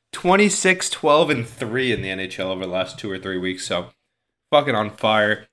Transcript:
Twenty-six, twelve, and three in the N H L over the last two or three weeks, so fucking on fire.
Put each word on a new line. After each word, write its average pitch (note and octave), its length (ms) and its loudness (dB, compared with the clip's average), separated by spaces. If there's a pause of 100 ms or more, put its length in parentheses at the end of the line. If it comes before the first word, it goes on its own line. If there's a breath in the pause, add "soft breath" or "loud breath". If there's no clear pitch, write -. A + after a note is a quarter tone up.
(120)
Twenty-six, F#3 760 2
twelve, D#3 400 4
and B2 180 -2
three B2 460 -4
in G2+ 80 -2
the F#2+ 80 -6
N F#2+ 120 -6
H F#2 180 -8
L F#2 120 -4
over F#2+ 140 -6
the F2+ 80 -6
last F#2 260 -4
two G#2+ 120 -8
or F#2+ 80 -6
three F#2 180 -6
weeks, F2+ 300 -4
so F2+ 220 -4 (640)
fucking C#3 260 4
on G#2+ 140 -2
fire. G#2+ 640 0